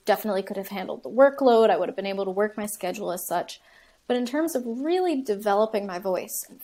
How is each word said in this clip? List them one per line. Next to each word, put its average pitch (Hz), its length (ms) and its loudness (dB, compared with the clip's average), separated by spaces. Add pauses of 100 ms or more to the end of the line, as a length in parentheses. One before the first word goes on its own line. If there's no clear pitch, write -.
definitely 196 380 0
could 202 120 -10
have 196 140 -8
handled 190 340 -8
the - 60 -12
workload. 254 600 6
I 185 60 4
would 170 140 0
have - 80 -8
been 190 80 -4
able 196 180 -4
to 190 80 -4
work 208 240 0
my 214 100 -6
schedule 185 460 -6
as 180 160 -8
such. - 320 -4 (480)
But 247 80 0
in 247 100 0
terms 302 300 -2
of 247 100 -4
really 302 560 0
developing 208 640 0
my 180 140 -6
voice 185 480 -4
and - 160 -20